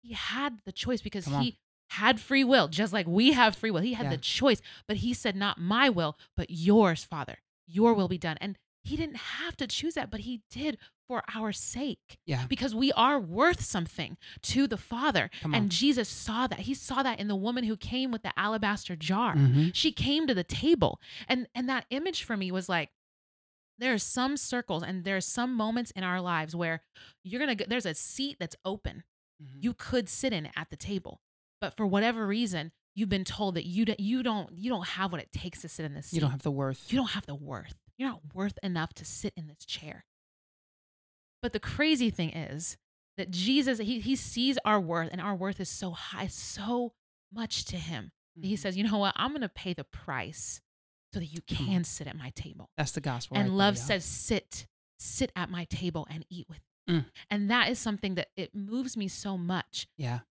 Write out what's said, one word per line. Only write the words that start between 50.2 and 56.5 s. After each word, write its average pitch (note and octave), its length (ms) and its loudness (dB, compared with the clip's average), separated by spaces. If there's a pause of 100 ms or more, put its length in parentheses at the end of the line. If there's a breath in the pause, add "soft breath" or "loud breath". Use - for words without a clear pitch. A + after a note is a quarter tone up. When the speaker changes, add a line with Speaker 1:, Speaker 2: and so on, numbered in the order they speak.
Speaker 1:
so G3+ 60 -4
that D#3 60 -6
you D#3 120 -10 (100)
Speaker 2:
Come - 200 -2
on. G3 40 2
Speaker 1:
can F3+ 120 2
sit - 220 -6
at C#3 100 -10
my C3 140 -10
table." - 460 -14
Speaker 2:
That's D3 160 0
the - 80 -2
gospel C3 380 -4
Speaker 1:
And G3+ 100 4
Speaker 2:
right F#3+ 80 0
Speaker 1:
love G3 200 6
Speaker 2:
there, - 60 -6
yeah. - 40 -6 (140)
Speaker 1:
says, - 40 -12
"Sit, - 600 -2 (320)
sit - 380 -2
at F3+ 140 -4
my F3 140 -6
table D#3+ 460 -4
and D#3+ 180 -10
eat F3 220 -12